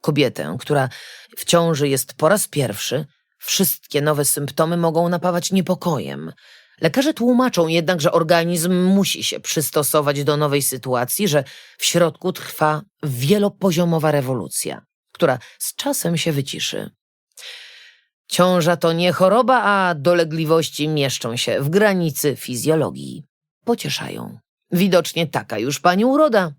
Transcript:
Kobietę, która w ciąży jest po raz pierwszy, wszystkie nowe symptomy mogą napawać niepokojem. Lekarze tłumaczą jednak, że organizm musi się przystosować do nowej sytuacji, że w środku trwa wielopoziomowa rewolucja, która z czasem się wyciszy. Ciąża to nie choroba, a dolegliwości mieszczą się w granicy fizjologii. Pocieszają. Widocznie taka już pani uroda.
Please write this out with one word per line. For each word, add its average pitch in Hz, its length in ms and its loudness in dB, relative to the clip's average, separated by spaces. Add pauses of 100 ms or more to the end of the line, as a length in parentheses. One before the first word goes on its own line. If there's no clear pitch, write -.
Kobietę, 117 600 -2
która 139 280 0 (480)
w - 80 -12
ciąży 165 440 2
jest 135 260 -2
po 156 140 2
raz 202 200 2
pierwszy, 131 580 -4 (320)
wszystkie - 640 -2
nowe 147 220 0
symptomy 160 520 0
mogą 170 320 2
napawać 175 440 -2
niepokojem. 127 800 -2 (480)
Lekarze 269 340 0
tłumaczą 240 540 2
jednak, 165 320 0
że - 120 2
organizm 170 680 2
musi 190 420 2
się - 160 -6
przystosować 143 840 0
do 147 120 2
nowej 147 260 0
sytuacji, 127 680 -2
że 147 160 2 (340)
w - 60 -8
środku 170 480 0
trwa 151 500 -4 (200)
wielopoziomowa 165 1080 0
rewolucja, 123 720 -4 (300)
która 131 260 0 (200)
z - 160 -8
czasem 170 440 -4
się 160 140 -2
wyciszy. - 580 -6 (1400)
Ciąża 175 480 2
to 170 160 0
nie 175 200 2
choroba, 220 500 4
a 196 320 2
dolegliwości 160 960 0
mieszczą 131 480 -2
się 117 240 -2
w 139 80 -2
granicy 165 680 0
fizjologii. 120 880 -4 (400)
Pocieszają. - 760 -6 (340)
Widocznie 175 540 2
taka 110 320 -6
już 135 220 -4
pani 185 240 4
uroda. 240 540 4